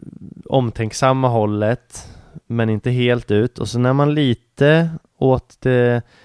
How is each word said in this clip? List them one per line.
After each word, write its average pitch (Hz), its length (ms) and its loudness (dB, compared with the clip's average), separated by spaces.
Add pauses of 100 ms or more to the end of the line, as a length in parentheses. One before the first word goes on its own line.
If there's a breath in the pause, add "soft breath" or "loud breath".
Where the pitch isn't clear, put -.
(460)
omtänksamma 131 840 -2
hållet, 107 800 -2 (400 loud breath)
men 117 220 -2
inte 110 220 -2
helt 120 400 0
ut. 107 280 0
Och 110 80 -6
så 117 120 -4
när 123 140 2
man 143 200 2
lite 151 760 2 (280)
åt 131 420 0
det 123 420 2 (240 soft breath)